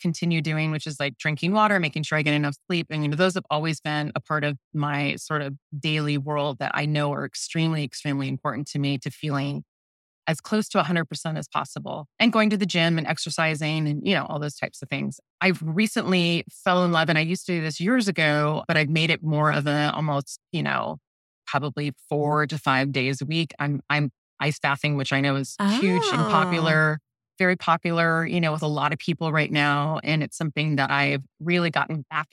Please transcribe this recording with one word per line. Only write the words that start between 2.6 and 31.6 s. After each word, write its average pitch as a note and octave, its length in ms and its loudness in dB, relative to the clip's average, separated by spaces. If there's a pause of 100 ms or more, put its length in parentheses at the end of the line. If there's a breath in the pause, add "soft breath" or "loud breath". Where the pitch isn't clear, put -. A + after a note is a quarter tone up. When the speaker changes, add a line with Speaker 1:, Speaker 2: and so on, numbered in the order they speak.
Speaker 1:
sleep. F3 220 0
And, D#3 140 -2
you D3 80 0
know, D3+ 60 0
those F3+ 180 4
have F#3 160 -4
always D3+ 280 0
been D3+ 360 -2
a C#3 60 -4
part D3+ 220 -2
of D3 140 0 (160)
my C#3+ 440 -2
sort D3+ 260 -4
of C#3 100 -6 (260)
daily D3+ 380 0
world C#3+ 440 -2
that C#3 120 -2
I D3 140 -2
know D3 260 0
are C#3 140 -4
extremely, D#3+ 580 -2
extremely C#3 420 -4
important C3+ 420 -4
to - 100 -4
me C#3 220 0
to C#3+ 100 -8
feeling C#3+ 540 -4 (640)
as D#3+ 140 0
close G#3+ 300 -2
to G3+ 100 2
a - 20 6
hundred E3 280 0
percent D#3+ 260 -6
as D3+ 100 -8
possible, C#3+ 640 -8 (100)
and A3 140 4
going A3 160 4
to G#3 80 0
the G3 80 0
gym E3 320 2
and D#3+ 100 -2
exercising D#3 800 -2
and, D3 200 -2
you G3 80 2
know, C#3+ 160 0
all D#3 80 -6
those D3 180 -6
types - 240 -8
of C#3 80 -12
things. C#3 320 -6 (220)
I've F#3 200 2
recently E3+ 880 0
fell F3+ 360 2
in F3 60 2
love, D#3+ 180 2
and D#3 80 2
I - 20 2
used E3 260 -2
to F#3 100 -2
do E3 40 0
this D#3 200 -4
years G#3+ 280 2
ago, D3+ 580 2
but D#3+ 120 2
I've D3+ 100 2
made D#3+ 220 2
it E3 120 -2
more D3+ 300 2
of D3 140 0
a D3 280 2
almost, D3 460 -2 (120)
you D#3+ 100 -2
know, C#3 340 -2 (500)
probably D3 460 -2 (160)
four D3 380 2
to D#3 100 -4
five C#3 360 2
days C3+ 280 0
a C#3 60 -6
week. D#3+ 320 -2
I'm, C#3+ 320 -2
I'm D3 200 2 (300)
ice D3 180 -2
bathing, D3 380 0
which C#3 160 -2
I C#3 80 2
know C#3 160 2
is C#3 240 -4
huge G3 500 2
and - 120 2
Speaker 2:
Oh. - 80 0
Speaker 1:
popular, D#3+ 680 4 (380)
very F#3 200 2
popular, E3 680 2
you F3 160 0
know, D#3+ 120 2
with D#3 100 -4
a D#3 60 0
lot D3 240 0
of D3+ 60 -4
people D#3+ 340 -2
right D#3 180 2
now. D3 540 2
And D#3 180 2
it's - 140 -6
something D3+ 400 0
that C#3 140 2
I've C#3+ 320 0 (180)
really E3+ 280 2